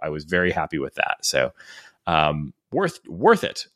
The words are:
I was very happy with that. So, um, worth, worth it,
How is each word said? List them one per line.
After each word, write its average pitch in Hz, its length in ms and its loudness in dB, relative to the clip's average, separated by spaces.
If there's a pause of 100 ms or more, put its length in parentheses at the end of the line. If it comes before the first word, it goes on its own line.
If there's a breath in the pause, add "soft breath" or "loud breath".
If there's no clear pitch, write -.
I 78 100 -4
was 76 140 -6
very 90 280 2
happy 80 260 -2
with 67 160 -4
that. - 300 -6
So, 64 280 0 (540 loud breath)
um, 76 480 0 (160)
worth, - 380 -2
worth 156 360 4
it, - 320 -6